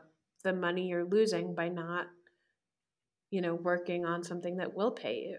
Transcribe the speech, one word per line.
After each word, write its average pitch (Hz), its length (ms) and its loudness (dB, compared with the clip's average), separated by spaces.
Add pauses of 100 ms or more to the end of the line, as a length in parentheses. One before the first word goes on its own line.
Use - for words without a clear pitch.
(440)
the 190 80 4
money 180 340 0
you're 175 180 0
losing 180 520 2
by 170 120 0
not, 175 380 -4 (1300)
you 196 80 0
know, 170 160 0
working 175 500 0
on 170 160 0
something 175 360 -4
that - 160 -4
will 214 180 2
pay 117 300 -4
you. 185 160 -8